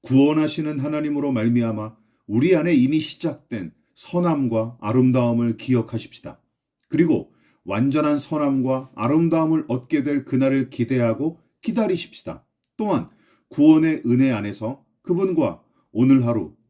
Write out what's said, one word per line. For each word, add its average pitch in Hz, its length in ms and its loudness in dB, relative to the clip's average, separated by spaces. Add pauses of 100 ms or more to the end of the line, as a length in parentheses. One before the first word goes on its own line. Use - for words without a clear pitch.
구원하시는 151 760 2
하나님으로 147 520 -4
말미암아 113 640 -2 (320)
우리 147 280 2
안에 165 180 2
이미 139 260 2
시작된 120 760 -8 (200)
선함과 135 880 -2
아름다움을 120 760 2
기억하십시다. - 840 -6 (480)
그리고 - 440 0 (300)
완전한 139 540 0
선함과 135 760 -2
아름다움을 160 720 0
얻게 131 360 -4
될 143 220 -2
그날을 135 460 0
기대하고 123 680 -2 (220)
기다리십시다. - 840 -4 (340)
또한 202 320 -2 (400)
구원의 156 580 4
은혜 127 240 2
안에서 107 520 -6 (200)
그분과 170 580 -2 (300)
오늘 127 340 4
하루 95 300 -2 (140)